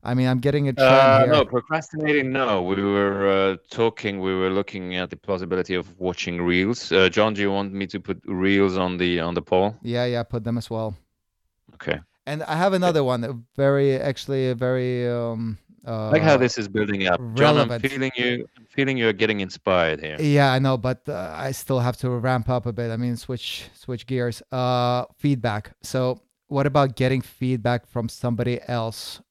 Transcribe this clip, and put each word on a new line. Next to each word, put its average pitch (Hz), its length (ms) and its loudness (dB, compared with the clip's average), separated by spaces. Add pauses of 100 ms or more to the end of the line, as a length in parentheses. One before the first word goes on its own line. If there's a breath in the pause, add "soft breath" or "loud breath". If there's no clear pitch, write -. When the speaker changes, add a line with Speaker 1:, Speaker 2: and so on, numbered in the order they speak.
Speaker 1:
I 123 60 0
mean, 127 120 2
I'm 127 120 2
getting 143 300 0
a 131 40 -4
trend 131 180 6
Speaker 2:
Uh, 135 340 8
Speaker 1:
here. 123 80 4
Speaker 2:
no, 143 120 4
procrastinating, 151 840 -2
no. 117 320 0
We 95 180 0
were, 98 480 2
uh, 98 280 2 (120)
talking, 110 520 -2
we 95 120 -2
were 92 160 0
looking 95 460 -4
at 92 160 -6
the - 60 -14
possibility 92 580 -4
of 87 240 -6
watching 87 420 -4
reels. 90 500 0
Uh, 92 180 6
John, 107 260 2
do 101 60 -4
you 101 100 0
want 98 220 -4
me 98 140 -6
to 98 120 -8
put 90 260 -8
reels 98 500 2
on 92 220 -2
the, 87 220 0
on 85 160 -2
the 87 80 -2
poll? 98 400 0
Speaker 1:
Yeah, 120 220 -2
yeah, 120 180 -2
put 117 200 -6
them 117 140 -4
as 113 140 -8
well. 110 240 -6 (800)
Speaker 2:
Okay. - 240 -6 (260)
Speaker 1:
And 151 180 -6
I 156 120 -4
have 190 180 2
another 175 300 2
one, 127 200 0
a 123 100 -6 (220)
very, 139 440 4
actually, 135 500 -2
a 127 60 -2
very, 127 540 -2
um, 117 480 -4 (300)
uh, 110 200 -6
Speaker 2:
I 107 60 0
like 156 100 4
how 151 140 6
this 123 200 2
is 107 100 -4
building 101 400 -2
up. 87 120 2 (160)
John, 147 220 4
I'm 135 120 2
Speaker 1:
relevant. 117 120 -6 (100)
Speaker 2:
feeling 131 240 -2
you, 123 320 -2 (100)
I'm - 80 -20
feeling 135 320 -2
you're 113 160 2
getting 104 280 0
inspired 87 600 0
here. 78 180 -8
Speaker 1:
Yeah, 143 340 4
I 131 60 2
know, 135 180 2
but, 123 320 -6
uh, 92 260 -8
I 127 160 -6
still 131 280 -4
have 123 180 -2
to 127 140 -4
ramp 123 380 -2
up 123 160 -2
a 123 80 -4
bit. 117 180 -6
I 113 60 -6
mean, 120 200 -2
switch, - 480 -10 (100)
switch - 320 -10
gears. 123 340 -2 (100)
Uh, 123 540 0 (120)
feedback. 117 680 -2
So 127 380 -2 (260)
what 139 180 0
about 139 300 2
getting 127 260 2
feedback 123 680 -2
from 117 220 -6
somebody 120 580 -2
else 113 640 -6